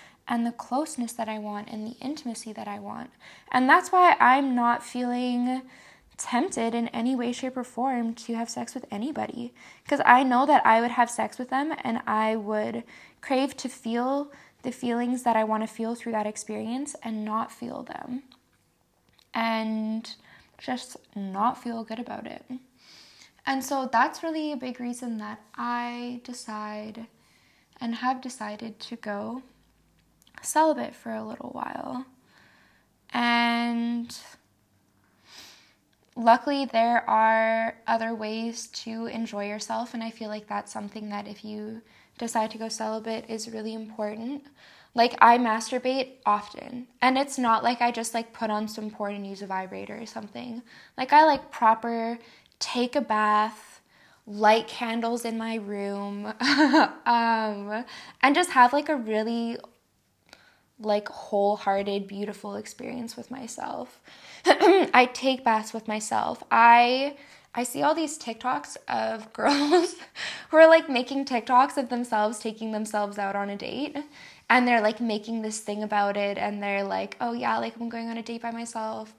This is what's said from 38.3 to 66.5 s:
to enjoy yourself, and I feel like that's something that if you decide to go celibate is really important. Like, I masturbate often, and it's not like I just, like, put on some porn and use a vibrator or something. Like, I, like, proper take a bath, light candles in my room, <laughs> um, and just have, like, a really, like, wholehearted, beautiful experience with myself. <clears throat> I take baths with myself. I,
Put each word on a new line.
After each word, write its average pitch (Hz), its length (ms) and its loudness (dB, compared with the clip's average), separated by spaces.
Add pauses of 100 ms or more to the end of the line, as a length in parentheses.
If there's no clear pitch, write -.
to 226 380 -10
enjoy 220 420 -6
yourself, 220 460 -6
and 226 100 -8
I 226 60 -8
feel 226 200 -10
like 214 180 -10
that's 208 240 -8
something 214 380 -12
that 208 180 -8
if 208 180 -16
you 214 360 -10 (360)
decide 226 340 -2
to 220 60 -14
go 226 100 -8
celibate 220 640 -6
is 226 200 -8
really 220 240 -8
important. 220 720 -8 (500)
Like, 240 280 4
I 233 160 10
masturbate 254 760 -2 (120)
often, 208 640 -4 (140)
and 262 160 4
it's 277 200 -2
not 226 260 2
like 240 180 0
I 240 100 2
just, 226 240 -6
like, 226 180 -6
put 226 160 -4
on 214 180 -2
some 214 220 -8
porn 208 240 -6
and 202 140 -10
use 196 160 -12
a 196 40 -12
vibrator 190 540 -8
or 226 60 -14
something. 233 560 -12 (340)
Like, 262 160 -4
I, 302 120 12
like, 294 260 2
proper 233 640 0 (420)
take 247 360 -2
a 285 60 2
bath, 214 800 0 (440)
light 214 420 4
candles 233 560 -4
in 226 140 -4
my 226 180 -6
room, 202 680 -6
<laughs> 277 800 4
um, 220 800 0 (380)
and 277 100 6
just 349 180 2
have, 247 220 8
like, 294 160 0
a 311 60 2
really, 233 640 -2 (1200)
like, 208 300 0
wholehearted, 202 960 0
beautiful 202 480 -8
experience 233 600 -10
with 240 140 -14
myself. - 720 -10 (220)
<clears throat> - 220 -10
I 302 680 8
take 262 300 0
baths 220 300 2
with 220 140 -10
myself. 220 640 -2
I, 240 680 8 (360)